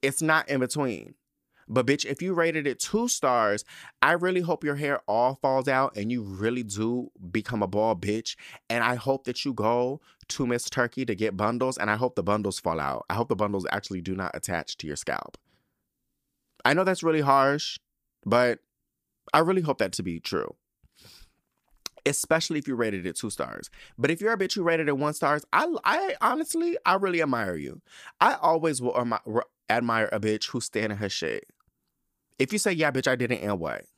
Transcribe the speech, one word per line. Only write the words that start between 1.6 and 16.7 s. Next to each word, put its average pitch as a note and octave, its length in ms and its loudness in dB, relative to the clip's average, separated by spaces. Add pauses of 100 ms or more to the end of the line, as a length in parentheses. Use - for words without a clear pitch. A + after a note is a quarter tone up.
But A#2+ 180 2
bitch, C#3 180 2
if C3 160 -6
you F#3 140 -2
rated E3 320 0
it C3+ 140 -2
two A#3 300 0
stars, A2+ 540 2 (380)
I D3 120 6
really F3+ 280 0
hope E3 220 -2
your C#3+ 140 -2
hair C#3+ 300 -2
all A#2+ 280 2
falls C3 320 0
out C3+ 280 2
and G#2+ 160 -4
you B2 120 -2
really G#2+ 400 -2
do A2+ 480 -4 (180)
become G#2+ 320 -2
a G2 60 0
bald G#2 340 2
bitch. G#2 340 -4 (360)
And A#2 120 2
I B2 120 2
hope C3 300 -2
that - 200 -6
you C#3 80 -2
go A#2+ 480 0 (280)
to C3+ 180 -4
Miss A#2+ 200 -2
Turkey B2+ 380 -2
to A#2 100 -2
get G2 220 -2
bundles, A#2+ 400 0
and G#2 120 -2
I G#2+ 60 2
hope B2 200 -2
the G#2+ 80 -2
bundles G2+ 360 0
fall E2 200 -2
out. C#2 300 -4
I F2+ 60 -2
hope A2+ 140 -2
the G2+ 60 2
bundles G2 360 -2
actually G2 300 -6
do F#2 140 -6
not F#2 200 -6
attach - 420 -6
to D#2+ 100 -12
your D2 80 -6
scalp. - 420 -8 (1300)
I C3 100 6